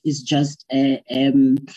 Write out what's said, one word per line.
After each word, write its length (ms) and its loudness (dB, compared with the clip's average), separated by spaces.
is 200 -4
just, 500 -4
uh, 220 2
um, 440 2